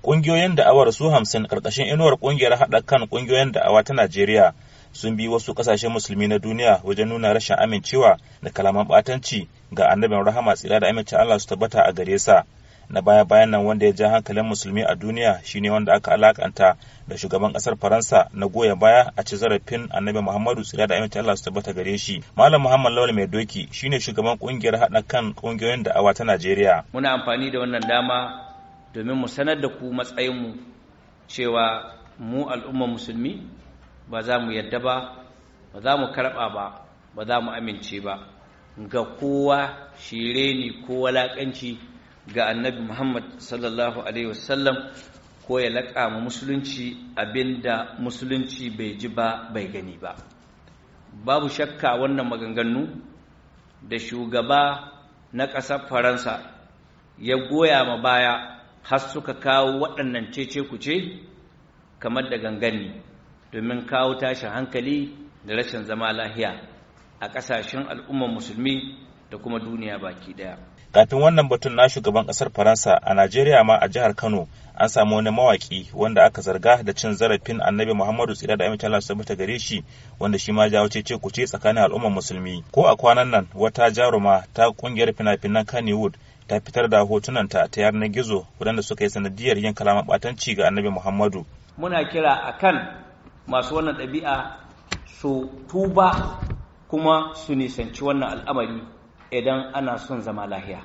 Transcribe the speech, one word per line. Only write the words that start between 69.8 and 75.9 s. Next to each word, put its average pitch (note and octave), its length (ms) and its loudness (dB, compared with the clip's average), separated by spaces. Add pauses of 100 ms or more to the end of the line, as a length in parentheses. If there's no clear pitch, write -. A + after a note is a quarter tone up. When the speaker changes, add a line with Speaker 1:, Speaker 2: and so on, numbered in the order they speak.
Speaker 2:
baki F#2 340 -14
ɗaya. F#2 240 -14 (340)
Speaker 1:
Kafin A2+ 280 4
wannan D#3 300 6
batun A#2+ 260 -2
na B2 140 8
shugaban G#2+ 360 0
ƙasar - 280 -4
Faransa, G#2+ 400 4 (100)
a G2 100 0
Najeriya A#2 520 6
ma A2 160 6
a - 80 2
jihar A#2 260 0
Kano G#2 320 -2 (300)
an A2 120 2
samu G#2+ 260 4
wani A2 160 0
mawaƙi G#2 600 2